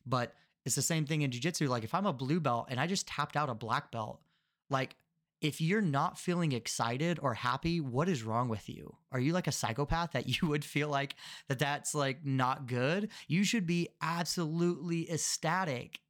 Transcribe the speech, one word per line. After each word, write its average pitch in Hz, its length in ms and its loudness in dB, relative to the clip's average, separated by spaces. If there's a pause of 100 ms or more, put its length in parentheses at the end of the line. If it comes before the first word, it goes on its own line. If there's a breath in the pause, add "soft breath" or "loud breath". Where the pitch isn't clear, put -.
But 123 280 0 (320 soft breath)
it's 131 100 0
the 143 60 0
same 160 240 2
thing 151 160 0
in 139 100 2
jujitsu. 143 360 0
Like, 120 160 2
if 110 100 -6
I'm 185 120 0
a 190 80 2
blue 135 260 0
belt 120 300 2
and 123 100 -2
I 151 80 2
just 190 200 -2
tapped - 280 -4
out 147 140 2
a 123 40 -4
black 117 380 -4
belt, 113 300 -6 (480)
like, 131 260 -2 (460)
if 151 200 -2
you're 175 180 2
not 160 400 2
feeling 175 320 0
excited 127 680 0
or 131 120 2
happy, 135 460 0
what 139 300 0
is 131 140 0
wrong 117 260 0
with 110 180 -4
you? - 300 -14 (160)
Are 127 80 0
you, 143 100 4
like, 180 160 2
a 156 60 0
psychopath 147 580 0
that - 160 -2
<laughs> 127 140 0
you 165 80 2
would 147 160 0
feel 147 240 -2
like 143 260 0 (320 loud breath)
that 131 120 0
that's, 143 360 0
like, 135 300 0
not 131 420 2
good? 147 420 2 (200 loud breath)
You 185 160 4
should 208 200 2
be 170 220 2 (140)
absolutely 170 1080 0
ecstatic. 160 1000 -2